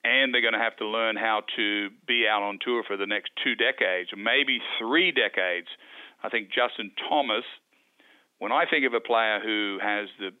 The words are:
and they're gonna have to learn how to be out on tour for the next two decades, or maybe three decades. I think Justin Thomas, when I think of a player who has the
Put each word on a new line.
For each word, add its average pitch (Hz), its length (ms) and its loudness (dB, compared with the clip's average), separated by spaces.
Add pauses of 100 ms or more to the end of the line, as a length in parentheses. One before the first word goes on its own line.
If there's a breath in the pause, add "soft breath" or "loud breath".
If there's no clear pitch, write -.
and 127 300 4
they're 123 80 4
gonna 113 180 2
have 113 180 0
to 113 80 -4
learn 110 300 0
how 107 260 0 (140)
to 104 340 0 (160)
be 117 220 2
out 107 140 2
on 101 180 -4
tour 120 240 0
for 101 140 -4
the 98 100 -2
next 104 240 -4 (120)
two 123 120 0
decades, 101 560 0
or 98 60 -10
maybe 127 420 0 (200)
three 160 320 2
decades. 92 560 0 (560 loud breath)
I 92 60 -6
think 110 220 -4
Justin 117 400 -2 (160)
Thomas, 127 380 0 (960 soft breath)
when 107 120 -2
I 156 140 4
think 151 200 2
of 120 80 2
a 117 60 2
player 110 400 2
who 104 420 -2
has 104 280 -2 (100)
the 98 220 -8